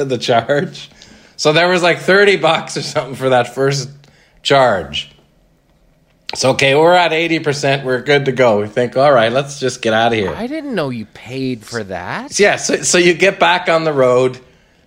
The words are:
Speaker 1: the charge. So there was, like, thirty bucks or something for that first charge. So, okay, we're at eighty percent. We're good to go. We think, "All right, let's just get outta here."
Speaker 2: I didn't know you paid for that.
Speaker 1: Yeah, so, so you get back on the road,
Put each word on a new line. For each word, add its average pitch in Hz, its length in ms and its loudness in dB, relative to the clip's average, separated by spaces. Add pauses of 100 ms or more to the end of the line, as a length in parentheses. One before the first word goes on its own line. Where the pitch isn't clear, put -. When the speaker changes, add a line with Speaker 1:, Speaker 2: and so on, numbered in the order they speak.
Speaker 1:
the 131 140 -4
charge. - 720 -2 (480)
So 156 160 0
there 170 160 4
was, 180 140 2
like, 165 160 2
thirty 196 360 4
bucks 160 400 -2
or 160 60 -6
something 131 340 -6
for 131 140 -2
that 123 260 0
first 135 340 -2 (540)
charge. 107 680 0 (1200)
So, 127 180 0
okay, 135 240 2
we're 160 180 6
at 175 200 4
eighty 165 260 -2
percent. 139 460 -2
We're 127 160 -2
good 143 240 2
to 139 60 0
go. 117 300 2
We 104 60 -6
think, 120 280 -4
"All 139 160 4
right, 117 200 4
let's 143 280 -4
just 127 220 -4
get 113 120 0
outta 117 220 2
here." 95 180 -2
Speaker 2:
I 226 140 -8
didn't 285 280 -8
know 151 140 -4
you 117 180 -10
paid 127 580 -8
for 117 180 -8
that. 101 560 -8
Speaker 1:
Yeah, 190 160 4
so, - 280 -4
so 185 140 0
you 175 160 2
get 190 240 0
back 175 300 0
on 165 160 0
the 156 80 -2
road, 127 480 2 (460)